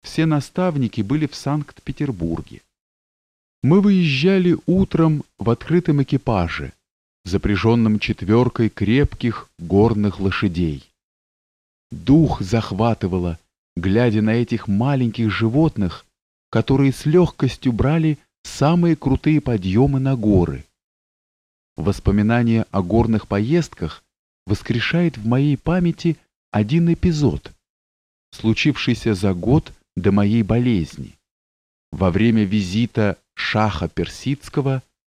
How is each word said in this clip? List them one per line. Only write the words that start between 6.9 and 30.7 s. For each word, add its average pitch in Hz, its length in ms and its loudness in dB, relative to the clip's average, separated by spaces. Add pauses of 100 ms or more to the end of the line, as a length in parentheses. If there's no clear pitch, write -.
запряженном 107 720 0
четверкой 110 720 0
крепких 120 880 -2
горных 101 640 2
лошадей. 90 640 -2 (1040)
Дух 131 520 2
захватывало, 92 1000 -2 (360)
глядя 107 460 0
на 110 140 0
этих 117 320 -4
маленьких 117 640 0
животных, 113 720 -2 (460)
которые 135 420 2
с - 140 -6
легкостью 151 640 0
брали 151 480 0 (240)
самые 165 520 2
крутые 151 460 0
подъемы 120 580 0
на 135 160 0
горы. 92 480 2 (1120)
Воспоминание 107 920 0
о 95 140 -2
горных 110 440 0
поездках 107 760 -4 (420)
воскрешает 117 720 -2
в 104 80 -12
моей 135 320 2
памяти 170 600 -2 (340)
один 160 420 2
эпизод, 147 580 0 (800)
случившийся 113 840 0
за 95 200 0
год 113 380 0 (240)
до 92 160 2
моей 104 320 4
болезни, 101 720 0 (760)